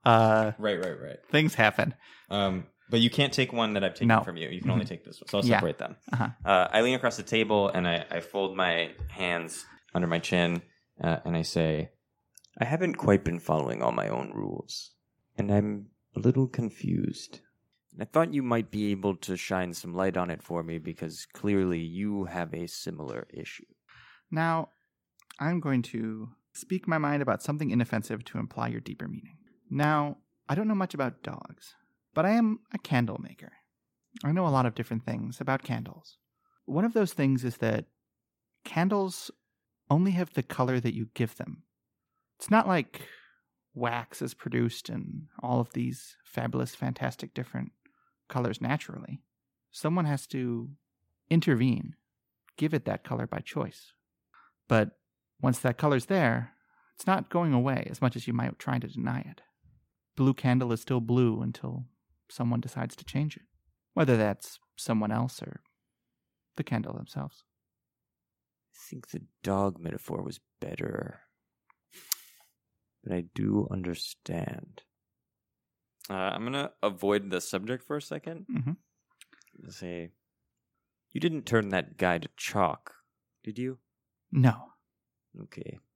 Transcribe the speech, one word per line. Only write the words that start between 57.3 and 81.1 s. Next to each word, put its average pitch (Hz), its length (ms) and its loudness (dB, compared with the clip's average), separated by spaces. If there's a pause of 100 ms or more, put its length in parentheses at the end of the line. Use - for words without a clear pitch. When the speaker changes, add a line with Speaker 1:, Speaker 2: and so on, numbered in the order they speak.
Speaker 1:
away 127 360 2
as - 120 -6
much 123 140 2
as 117 120 -6
you 120 60 -2
might 120 260 -2
try 127 180 -2
to 123 100 -4
deny 120 340 -4
it. - 200 -14 (760)
Blue 135 200 4
candle 123 360 2
is 113 100 0
still 127 200 0
blue 120 400 4
until 127 440 -6 (440)
someone 120 300 -2
decides 120 380 -8
to - 80 -20
change 147 320 -4
it, - 60 -20 (520)
whether 131 220 6
that's 104 420 0 (180)
someone 107 340 0
else 120 300 -2
or - 200 -14 (960)
the - 60 -4
candle - 300 -2
themselves. - 500 -10 (1300)
Speaker 2:
I - 40 -20 (100)
think - 200 -14
the - 120 -8 (220)
dog 98 360 0
metaphor - 440 -8
was - 160 -10 (200)
better, - 640 -8 (1800)
but 92 100 -6
I 90 80 -2 (120)
do 104 380 0
understand. - 1120 -8 (1300)
Uh, 98 40 -6
I'm 95 300 -4
gonna 139 280 -4 (100)
avoid 98 480 0
the 92 120 -2
subject 110 420 -6
for 147 140 -8
a 147 40 -6
second. 160 500 -12
Speaker 1:
Mm-hmm. - 1200 -10
Speaker 2:
Say, 87 420 -10 (1000)